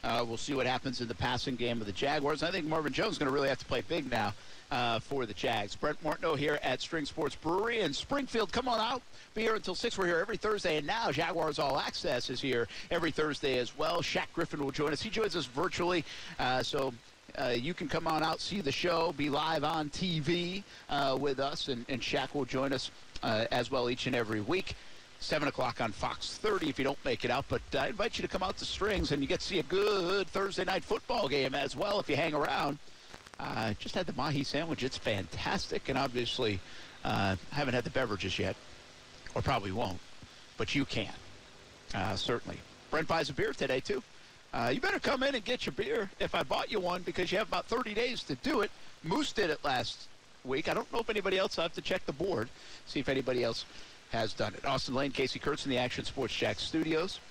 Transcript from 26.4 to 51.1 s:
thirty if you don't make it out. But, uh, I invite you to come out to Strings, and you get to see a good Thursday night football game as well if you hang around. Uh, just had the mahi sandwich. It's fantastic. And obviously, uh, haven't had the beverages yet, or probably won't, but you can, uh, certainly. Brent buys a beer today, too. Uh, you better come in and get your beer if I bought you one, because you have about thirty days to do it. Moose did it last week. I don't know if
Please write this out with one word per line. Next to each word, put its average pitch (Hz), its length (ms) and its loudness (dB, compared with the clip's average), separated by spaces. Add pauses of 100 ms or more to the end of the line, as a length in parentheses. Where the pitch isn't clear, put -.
thirty 190 300 2
if 131 100 -2
you 135 40 2
don't 139 220 2
make 123 180 0
it 123 60 2
out. 123 180 2
But, 127 140 0 (140)
uh, 139 40 4
I 143 100 2
invite 220 280 0
you - 60 -2
to 180 40 -2
come 190 140 -2
out 185 160 0
to - 80 -6
Strings, 190 460 2
and 143 100 2
you 135 60 0
get 175 140 2
to - 40 -4
see 190 140 2
a 151 40 2
good 196 680 2
Thursday 196 360 0
night 180 180 0
football 214 440 0
game 135 260 2
as 139 220 -2
well 196 240 2
if - 100 -2
you 147 60 4
hang 156 180 2
around. 147 460 0 (600)
Uh, 110 400 0
just - 140 -6
had 185 140 0
the - 60 -4
mahi 139 300 0
sandwich. 151 380 -2
It's 131 160 -2
fantastic. - 920 -2
And 131 120 2
obviously, 120 600 0 (460)
uh, 101 300 2 (160)
haven't 139 240 0
had 123 80 4
the 165 80 -2
beverages 104 480 0
yet, 98 160 0 (800)
or - 80 0
probably 107 280 2
won't, 95 280 0 (580)
but - 160 0
you 143 100 4
can, 110 300 -2 (800)
uh, 98 220 0
certainly. - 420 -2 (320)
Brent 156 180 0
buys 165 220 2
a 147 40 -6
beer 185 200 0
today, 131 280 2
too. - 200 -2 (500)
Uh, 120 220 2
you 247 80 0
better 392 160 2
come 285 240 2
in 277 140 2
and 214 100 -2
get 247 220 -2
your 202 60 -4
beer 190 360 0 (100)
if 196 140 0
I 175 80 2
bought - 300 0
you 214 80 0
one, 180 240 0
because 175 280 -2
you 175 60 2
have 214 120 2
about - 180 0
thirty 226 260 0
days 233 300 0
to 147 120 -4
do 262 260 2
it. 233 100 0 (320)
Moose 226 280 0
did 202 200 2
it - 120 -2
last 127 440 0 (360)
week. 131 240 0
I 160 60 0
don't 220 180 -2
know 226 100 2
if 226 80 -2